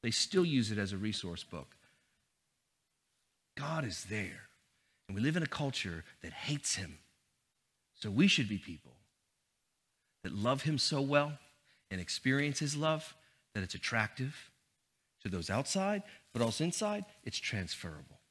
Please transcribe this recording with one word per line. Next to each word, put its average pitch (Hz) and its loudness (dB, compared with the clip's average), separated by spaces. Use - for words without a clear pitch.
They 113 2
still 185 4
use 127 4
it 107 0
as 101 0
a 98 -4
resource 95 -4
book. - -12
God 151 -2
is 95 -4
there. 95 -4
And 95 -4
we 107 0
live 156 2
in 170 2
a 151 -2
culture 98 -2
that 80 -12
hates - -2
him. 82 -6
So 107 -4
we 156 8
should 123 4
be 101 -2
people 73 -12
that 95 -6
love 117 2
him 151 2
so 139 2
well 147 4
and 92 -4
experience 139 2
his 147 -2
love 156 0
that 98 -2
it's - -6
attractive - -2
to 104 -6
those 87 -2
outside, 190 0
but 117 0
also 113 2
inside, 208 0
it's - -6
transferable. 82 -6